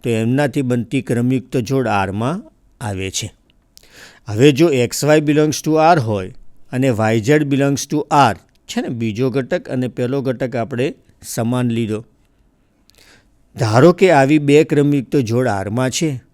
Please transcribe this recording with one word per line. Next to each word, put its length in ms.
તો 80
એમનાથી 520
બનતી 400
ક્રમયુક્ત 540
જોડ 300
આરમાં 560
આવે 300
છે. 240
હવે 240
જો 160
એક્સ 360
વાય 160
belongs 460
to 40
R 40
હોય 320
અને 180
વાય 300
ઝેડ 240
belongs 300
to 60
R 20
છે 120
ને, 80
બીજો 420
ઘટક 380
અને 200
પહેલો 340
ઘટક 340
આપણે 380
સમાન 480
લીધો. 340
ધારો 360
કે 180
આવી 280
બે 260
ક્રમયુક્ત 520
જોડ 300
આરમાં 440
છે 300